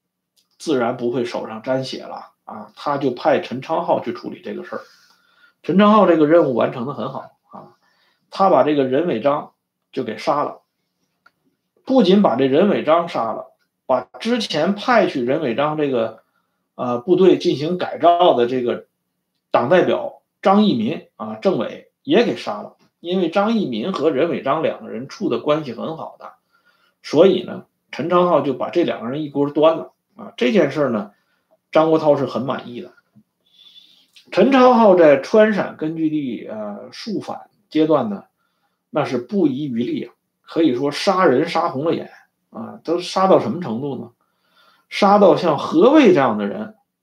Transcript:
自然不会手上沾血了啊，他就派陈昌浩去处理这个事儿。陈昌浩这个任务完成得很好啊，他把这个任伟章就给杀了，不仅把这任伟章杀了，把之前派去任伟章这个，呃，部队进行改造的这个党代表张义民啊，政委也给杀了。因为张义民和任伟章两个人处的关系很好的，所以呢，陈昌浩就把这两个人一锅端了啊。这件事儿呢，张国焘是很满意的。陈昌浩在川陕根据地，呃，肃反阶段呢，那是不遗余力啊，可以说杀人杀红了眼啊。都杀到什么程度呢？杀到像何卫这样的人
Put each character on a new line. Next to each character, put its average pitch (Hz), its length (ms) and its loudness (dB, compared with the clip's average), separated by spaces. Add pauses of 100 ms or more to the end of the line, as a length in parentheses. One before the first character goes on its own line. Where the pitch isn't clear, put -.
(580)
自 156 180 -2
然 123 220 -2
不 120 120 -4
会 123 140 -2
手 - 220 -8
上 110 160 -14
沾 131 220 -4
血 - 180 -12
了 - 300 -16 (120)
啊， 107 320 -16
他 143 220 -6
就 135 140 -2
派 143 280 0
陈 127 220 -10
昌 170 240 -4
浩 - 140 0
去 117 120 -8
处 - 160 -12
理 - 140 -14
这 104 120 -10
个 - 80 -12
事 - 140 -14
儿。 - 60 -12 (800)
陈 170 160 0
昌 208 140 6
浩 208 140 6
这 170 120 4
个 151 80 4
任 160 240 4
务 120 40 -2
完 113 160 0
成 120 160 -8
得 143 60 -8
很 - 180 -8
好 - 200 -14 (200)
啊， - 260 -20 (540)
他 190 200 2
把 143 120 4
这 147 120 2
个 139 100 2
任 135 220 -2
伟 127 140 -2
章 147 320 -2 (380)
就 135 140 -6
给 107 140 -8
杀 147 260 -2
了， - 160 -10 (1300)
不 262 160 4
仅 190 180 6
把 131 160 2
这 135 80 2
任 147 240 2
伟 123 160 -2
章 170 240 2
杀 113 240 -4
了， - 200 -12 (340)
把 160 160 0 (180)
之 233 180 -2
前 190 360 -2
派 220 320 2
去 127 180 -4
任 139 160 -2
伟 123 140 -2
章 151 220 -2
这 147 140 -2
个， 113 320 -4 (520)
呃， 123 260 -4
部 175 160 2
队 170 220 6
进 160 180 -2
行 160 200 -4
改 175 220 -6
造 170 360 4
的 120 120 2
这 127 160 -2
个 117 240 -4 (640)
党 123 180 0
代 131 140 4
表 - 400 -4 (180)
张 208 240 4
义 175 100 2
民 127 420 -4
啊， 110 180 -12
政 180 240 -2
委 - 320 -10 (120)
也 196 220 2
给 139 120 -2
杀 107 260 -10
了。 - 140 -18 (240)
因 180 200 -4
为 170 100 -2
张 202 220 0
义 202 140 0
民 127 260 -6
和 160 180 0
任 170 200 0
伟 113 120 -6
章 143 200 -2
两 120 200 -4
个 110 60 -16
人 113 200 -12
处 185 200 -6
的 - 120 -2
关 151 240 -2
系 131 80 -12
很 151 240 -10
好 131 220 -16
的， - 160 -20 (680)
所 196 240 4
以 185 160 2
呢， - 240 -12 (240)
陈 165 180 -8
昌 180 200 2
浩 160 120 2
就 135 140 -2
把 110 160 -8
这 170 140 0
两 120 180 -6
个 113 80 -8
人 151 120 -6
一 147 60 -8
锅 143 220 -2
端 156 260 2
了 - 160 -14 (240)
啊。 107 200 -18
这 240 160 0
件 156 180 2
事 147 140 -2
儿 127 60 -2
呢， 104 220 -6 (600)
张 160 180 4
国 156 100 2
焘 151 160 2
是 135 100 -4
很 117 160 -6
满 120 260 -8
意 120 120 -14
的。 - 120 -18 (1400)
陈 254 220 4
昌 254 220 6
浩 220 200 6
在 156 260 6
川 214 340 4
陕 165 220 -4
根 160 200 -8
据 160 140 -2
地， 143 360 -6
呃， 107 460 -12
肃 196 280 -8
反 - 280 -14 (220)
阶 156 160 2
段 135 240 0
呢， 95 140 -10 (640)
那 147 140 -2
是 127 120 -6
不 170 300 -2
遗 139 180 -2
余 123 180 -4
力 120 220 -6
啊， - 80 -20 (300)
可 - 200 -4
以 143 120 2
说 139 160 -4
杀 185 340 0
人 151 240 2
杀 170 220 -2
红 139 140 -6
了 160 100 -2
眼 - 160 -10 (400)
啊。 110 340 -16
都 175 140 -2
杀 190 280 -2
到 160 140 6
什 117 100 -4
么 165 120 -6
程 120 180 -6
度 139 160 -8
呢？ 120 140 -14 (800)
杀 202 300 4
到 175 180 6
像 151 200 0
何 185 360 4
卫 277 200 6
这 143 80 4
样 120 160 0
的 104 100 -4
人 107 280 -10 (280)